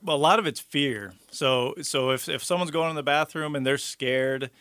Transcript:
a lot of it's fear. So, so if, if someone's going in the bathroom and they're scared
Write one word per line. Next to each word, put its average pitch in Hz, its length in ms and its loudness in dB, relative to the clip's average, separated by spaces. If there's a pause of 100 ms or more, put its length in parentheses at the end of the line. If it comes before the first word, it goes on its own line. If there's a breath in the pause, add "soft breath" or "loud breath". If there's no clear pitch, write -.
a 156 100 2
lot 165 220 6
of 214 80 0
it's 135 140 -4
fear. 113 540 -2 (160)
So, 131 520 0
so 131 280 0
if, 131 180 -2
if 143 140 -4
someone's 180 280 0
going 165 200 0
in 156 60 -6
the 147 60 -4
bathroom 151 520 0
and 135 120 -2
they're 139 120 2
scared 131 720 -2 (100)